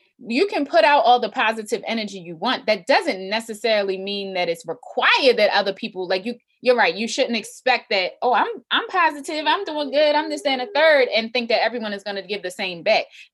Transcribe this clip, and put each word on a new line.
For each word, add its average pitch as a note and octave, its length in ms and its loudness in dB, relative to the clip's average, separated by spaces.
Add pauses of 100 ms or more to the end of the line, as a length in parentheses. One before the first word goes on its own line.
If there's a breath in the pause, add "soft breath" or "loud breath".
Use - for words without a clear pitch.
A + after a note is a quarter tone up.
(200)
You B3+ 260 0
can F#4+ 200 -2
put D#4+ 180 4
out D4 220 6
all B3 140 6
the A3 100 -2
positive A3 580 -2
energy G#3 320 -6
you E3+ 160 -12
want. G#3+ 320 -4
That G#3 180 0
doesn't C4+ 440 0
necessarily G#3+ 680 -2
mean G3 380 -6
that F3 120 0
it's E3+ 200 -4
required C#4+ 720 2
that G#3 120 4
other G3 240 0
people, F#3 340 -8
like, F#3 160 -2
you, A#3+ 120 -8 (260)
you're B3 140 2
right. G#3+ 180 2
You G#3+ 140 -6
shouldn't A#3 280 -2
expect A#3 540 -2
that, F#3+ 220 -2 (100)
"Oh, A#3+ 120 2
I'm, B3+ 140 2 (220)
I'm D#4 180 -2
positive, D#4 600 -2
I'm F4+ 160 0
doing D4+ 260 -6
good, D4 260 4
I'm D#4 140 0
this, D4+ 140 -6
that, C4+ 160 0
and - 20 -6
the A#3+ 120 -8
third," C#4+ 340 6
and A3+ 260 -2
think A#3 160 -2
that G3+ 140 2
everyone A3 300 -4
is G3+ 100 -8
gonna G3+ 180 -6
give F#3 220 -8
the F3+ 80 -8
same F3+ 320 -8
back. G3+ 220 2 (280 loud breath)